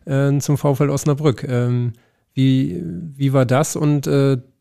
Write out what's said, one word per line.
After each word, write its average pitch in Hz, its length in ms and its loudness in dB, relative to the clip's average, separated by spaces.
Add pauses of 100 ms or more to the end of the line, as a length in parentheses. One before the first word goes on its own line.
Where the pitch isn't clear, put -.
äh, 139 340 0
zum 139 200 0
VfL 143 320 0
Osnabrück. 143 580 0
Ähm, 123 440 0 (420)
wie, 135 500 0
wie 151 480 -4
war 135 140 4
das? 131 300 0
Und, 147 320 0
äh, 139 300 2 (220)